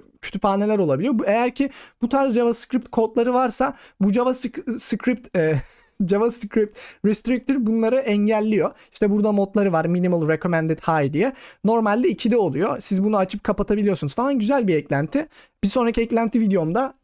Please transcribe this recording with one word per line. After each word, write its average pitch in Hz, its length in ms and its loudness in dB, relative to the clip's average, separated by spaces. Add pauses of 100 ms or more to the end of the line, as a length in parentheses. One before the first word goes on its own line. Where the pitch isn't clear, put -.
(220)
kütüphaneler 202 560 0
olabiliyor. 185 400 0
Bu, - 80 -2
eğer 233 280 0
ki 277 160 -2 (320)
bu 233 60 0
tarz 269 260 2
JavaScript 240 540 -2
kodları 233 460 0
varsa 254 420 0 (240)
bu 196 120 4
JavaScript, 247 1200 -4
e, 160 180 2 (260)
<laughs> - 280 -6
JavaScript 214 680 0 (260)
Restrictor 240 540 0
bunları 226 380 0
engelliyor. 214 720 2 (220)
İşte 208 180 0
burada 214 220 2
modları 196 400 2
var. 160 120 2
Minimal, 175 440 0
Recommended, 160 500 0
High 151 340 0
diye. 208 200 0 (320)
Normalde 220 440 2
ikide 233 280 0
oluyor. 190 440 0
Siz 190 240 -2
bunu 214 120 2
açıp 190 280 -2
kapatabiliyorsunuz 202 680 0
falan. 269 240 0
Güzel 226 300 0
bir 165 80 2
eklenti. 156 520 -2 (360)
Bir 202 40 2
sonraki 233 340 0
eklenti 233 380 0
videomda 196 640 0